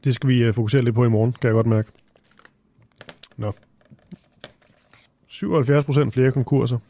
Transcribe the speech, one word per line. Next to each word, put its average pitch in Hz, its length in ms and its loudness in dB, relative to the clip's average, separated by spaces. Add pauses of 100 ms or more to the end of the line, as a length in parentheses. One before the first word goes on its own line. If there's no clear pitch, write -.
Det 135 100 2
skal 135 140 -4
vi, 123 140 4
øh, 113 120 2
fokusere 120 280 0
lidt 117 120 0
på 120 100 2
i 120 40 2
morgen, 113 240 2
kan 120 160 -4
jeg 113 60 2
godt 113 120 2
mærke. 110 220 0 (1500)
Nå. 107 160 -8 (1700)
Syvoghalvfjerds 147 580 -2
procent 139 300 -2
flere 127 180 2
konkurser 123 460 -2 (120)